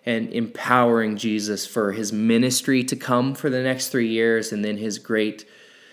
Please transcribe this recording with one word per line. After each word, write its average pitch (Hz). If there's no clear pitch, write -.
and 113
empowering 117
Jesus 107
for 104
his 107
ministry 123
to 127
come 131
for 143
the 127
next 131
three 117
years, 113
and 104
then 104
his 104
great 110